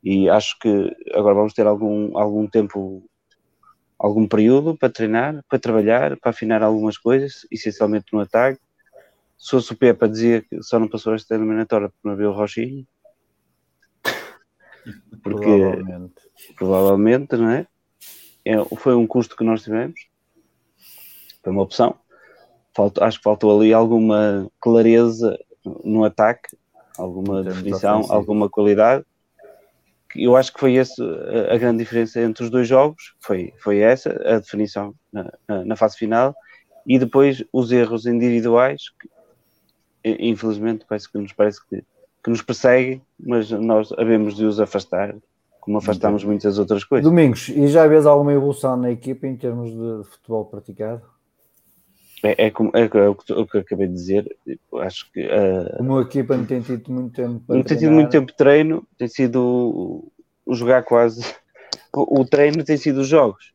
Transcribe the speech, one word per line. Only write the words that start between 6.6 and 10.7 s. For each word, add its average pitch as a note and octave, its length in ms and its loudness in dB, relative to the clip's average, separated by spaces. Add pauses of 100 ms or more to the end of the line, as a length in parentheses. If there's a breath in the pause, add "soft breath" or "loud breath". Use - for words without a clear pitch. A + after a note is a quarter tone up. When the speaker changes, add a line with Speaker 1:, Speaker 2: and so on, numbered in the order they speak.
Speaker 1:
algumas G#2+ 340 0
coisas, C3+ 540 -2
essencialmente G#2+ 600 -4
no A2 100 -2
ataque. B2 380 -2 (800 soft breath)
Se - 140 -14
fosse B2 220 0
o - 20 -12
Pepa A#2 340 2
dizia A2+ 320 0
que - 220 -14
só A#2 160 -2